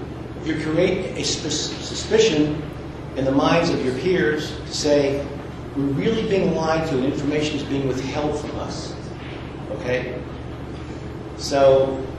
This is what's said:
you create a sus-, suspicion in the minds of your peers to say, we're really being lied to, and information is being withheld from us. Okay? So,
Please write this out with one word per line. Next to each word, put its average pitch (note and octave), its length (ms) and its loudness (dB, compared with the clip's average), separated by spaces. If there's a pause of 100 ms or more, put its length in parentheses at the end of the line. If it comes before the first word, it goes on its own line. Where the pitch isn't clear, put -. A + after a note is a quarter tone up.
(440)
you D#3 160 -2
create F3 580 2
a C#3 60 -2
sus-, - 480 -2 (140)
suspicion D3+ 760 4 (540)
in C3+ 80 0
the C3+ 80 4
minds E3 380 4
of B2 140 0
your B2+ 140 0
peers D#3+ 580 2
to - 180 -8
say, C#3+ 520 4 (500)
we're C#3 80 2
really G3+ 440 0
being F#3 260 2
lied D#3+ 340 0
to, C3+ 80 0
and B2+ 80 2
information D3 520 0
is C#3 80 -4
being C3+ 240 0
withheld C#3 520 -2
from - 200 -6
us. - 340 -8 (800)
Okay? - 480 -2 (1160)
So, C3+ 680 4 (120)